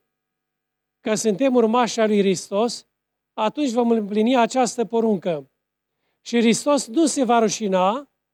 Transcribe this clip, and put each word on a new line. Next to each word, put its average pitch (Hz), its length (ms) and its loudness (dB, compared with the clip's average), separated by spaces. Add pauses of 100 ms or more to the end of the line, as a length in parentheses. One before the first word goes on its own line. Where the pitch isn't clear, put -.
(1000)
că 214 140 -2
suntem 247 400 0
urmași 233 460 2
ai 220 60 2
lui 214 120 2
Hristos, 202 680 -2 (460)
atunci 240 380 -2
vom 233 200 0
împlini 220 460 0
această 233 480 0
poruncă. 190 680 -2 (680)
Și - 180 -2
Hristos 240 480 2
nu 302 200 0
se 285 180 0
va 233 140 2
rușina 208 720 0 (260)